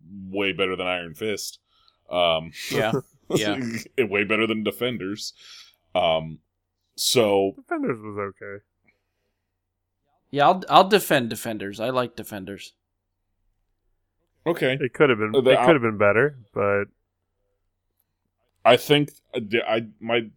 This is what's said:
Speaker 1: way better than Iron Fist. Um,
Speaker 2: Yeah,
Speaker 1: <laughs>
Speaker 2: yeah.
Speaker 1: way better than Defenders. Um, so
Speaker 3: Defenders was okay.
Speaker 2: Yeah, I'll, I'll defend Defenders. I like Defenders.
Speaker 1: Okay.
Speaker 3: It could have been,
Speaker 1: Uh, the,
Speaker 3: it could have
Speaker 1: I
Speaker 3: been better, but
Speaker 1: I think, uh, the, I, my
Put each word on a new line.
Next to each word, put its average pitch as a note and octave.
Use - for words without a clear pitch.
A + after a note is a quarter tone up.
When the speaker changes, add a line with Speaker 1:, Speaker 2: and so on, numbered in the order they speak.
Speaker 1:
way G2
better F#2
than F2+
Iron F2
Fist. G#2+
Um, E2
Speaker 2:
Yeah, A2+
Speaker 1:
<laughs> -
Speaker 2:
yeah. G#3
Speaker 1:
way G#2
better G#2+
than A2
Defenders. G#2
Um, D#2+
so G2+
Speaker 3:
Defenders C4+
was G#2
okay. G2+
Speaker 2:
Yeah, C#3+
I'll, F#3
I'll F3
defend D3+
Defenders. G#2+
I A2+
like B2
Defenders. G2+
Speaker 1:
Okay. D3+
Speaker 3:
It B2+
could D3
have A2+
been, G#2+
Speaker 1:
Uh, C3+
the, B2+
Speaker 3:
it A2
could E3
have A#2+
Speaker 1:
I A2+
Speaker 3:
been G#2
better, A2+
but G2+
Speaker 1:
I A#2+
think, D3
uh, B2
the, A2
I, A2+
my A#2